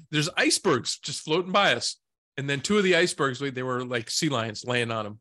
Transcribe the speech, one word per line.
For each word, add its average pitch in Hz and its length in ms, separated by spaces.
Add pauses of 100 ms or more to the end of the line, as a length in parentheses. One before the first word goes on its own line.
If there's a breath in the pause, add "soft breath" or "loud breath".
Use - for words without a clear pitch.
(100)
there's 151 240
icebergs 185 640
just - 220
floating 175 320
by 185 220
us. - 220 (420)
And 139 100
then 139 140
two 208 160
of 202 60
the 180 120
icebergs, 151 440
they 131 220
were, 127 220
like, 120 240
sea - 220
lions 113 340
laying 120 260
on 110 140
'em. 107 160